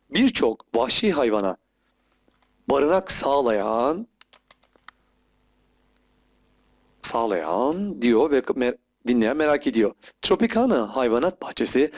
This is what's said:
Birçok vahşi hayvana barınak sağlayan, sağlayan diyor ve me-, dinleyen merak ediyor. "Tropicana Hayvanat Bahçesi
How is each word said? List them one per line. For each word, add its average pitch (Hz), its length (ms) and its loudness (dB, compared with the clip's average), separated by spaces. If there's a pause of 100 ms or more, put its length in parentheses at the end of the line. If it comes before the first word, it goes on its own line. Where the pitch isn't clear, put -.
Birçok 170 640 0
vahşi 131 360 0
hayvana 107 460 0 (1120)
barınak 151 420 2
sağlayan, 127 960 0 (3000)
sağlayan 117 1000 -2
diyor 120 300 4
ve 135 80 4
me-, 127 380 -4 (300)
dinleyen 123 300 2
merak 147 300 0
ediyor. 113 280 0 (260)
"Tropicana 196 760 0
Hayvanat 127 460 0
Bahçesi 131 560 -2